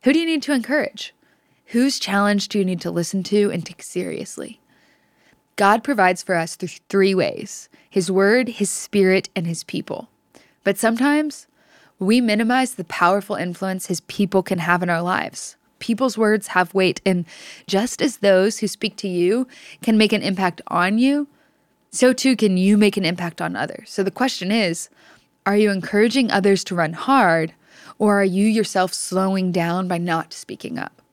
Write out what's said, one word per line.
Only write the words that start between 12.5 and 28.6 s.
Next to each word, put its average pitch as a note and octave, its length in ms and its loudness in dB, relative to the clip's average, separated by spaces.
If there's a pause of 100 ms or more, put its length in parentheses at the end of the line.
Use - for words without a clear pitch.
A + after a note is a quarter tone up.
the F3+ 100 -8
powerful F#3+ 500 0
influence F3+ 520 -6
his F3 120 -4
people G3 420 0
can F3+ 180 -4
have F3 220 0
in F3+ 80 -2
our E3+ 120 0
lives. - 560 -6 (220)
People's A#3 380 -2
words G#3+ 380 0
have F3+ 180 2
weight, F#3+ 320 2
and F3+ 200 0 (420)
just G#3 340 -2
as C4 160 -2
those G3 420 4
who G#3+ 100 -2
speak - 260 -6
to G3+ 140 -8
you F#3 360 0 (360)
can A3 160 4
make G#3+ 160 4
an G#3+ 80 0
impact F#3 460 -2
on F#3 300 0
you, C#4+ 300 2 (640)
so B3+ 220 4
too B3+ 240 0
can G3+ 180 2
you F#3+ 220 4
make G3+ 180 4
an G3 80 -2
impact F3 380 -4
on E3+ 160 -6
others. - 340 -10
So G3+ 120 -2
the G3 60 0
question G#3+ 440 -2
is, F#3 340 -2 (580)
are G3+ 120 2
you G#3+ 120 4
encouraging G#3+ 640 2
others G3 340 2
to F#3 100 -6
run E3 180 0
hard, E3 580 2 (480)
or G#3 220 4
are - 20 2
you F#3+ 220 2
yourself G#3 480 0